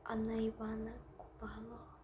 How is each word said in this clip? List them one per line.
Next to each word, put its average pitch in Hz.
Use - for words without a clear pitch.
А 226
на 220
Івана 220
Купалого 220